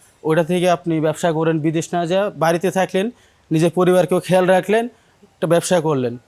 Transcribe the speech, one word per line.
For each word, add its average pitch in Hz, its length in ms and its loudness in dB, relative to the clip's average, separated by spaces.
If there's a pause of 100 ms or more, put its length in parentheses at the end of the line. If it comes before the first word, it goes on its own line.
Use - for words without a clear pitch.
(240)
ওটা 160 260 2
থেকে 180 180 0 (100)
আপনি 170 160 -4 (120)
ব্যবসা 156 320 -2
করেন, 160 180 0 (100)
বিদেশ 160 280 -2
না 175 80 -2 (100)
যা 190 100 0 (220)
বাড়িতে 170 340 0
থাকলেন, 190 280 -2 (460)
নিজের 160 260 2
পরিবারকেও 180 500 2
খেয়াল 185 180 2 (100)
রাখলেন, 202 280 0 (500)
একটা - 200 -6
ব্যবসা 170 240 2 (100)
করলেন 127 260 -2 (140)